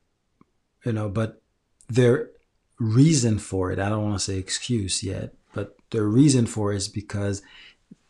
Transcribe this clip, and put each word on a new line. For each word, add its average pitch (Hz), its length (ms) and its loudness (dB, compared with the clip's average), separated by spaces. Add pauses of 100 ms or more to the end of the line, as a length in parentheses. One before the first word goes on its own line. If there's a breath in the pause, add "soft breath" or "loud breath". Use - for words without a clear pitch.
(840)
you 117 80 -2
know, 107 160 -4
but 110 320 -6 (480)
their 120 400 2 (480)
reason 120 640 4
for 92 320 -4
it, 95 80 -4
I 98 100 -2
don't 107 140 -2
wanna 101 160 -2
say 98 180 -4
excuse 95 680 -4
yet, 98 300 -8 (180)
but - 240 -10 (140)
their 110 140 -2
reason 123 420 4
for 104 280 -4
it - 20 -4
is 98 140 -6
because 101 520 -6 (680 loud breath)